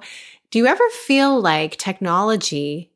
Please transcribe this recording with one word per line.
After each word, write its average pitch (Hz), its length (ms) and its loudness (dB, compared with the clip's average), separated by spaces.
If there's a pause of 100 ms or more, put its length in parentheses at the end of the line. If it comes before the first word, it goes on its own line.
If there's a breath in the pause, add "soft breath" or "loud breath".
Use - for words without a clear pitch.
(500 loud breath)
do - 80 -2
you 233 80 4
ever 440 240 2
feel 277 500 2
like 160 380 0
technology 175 1200 -2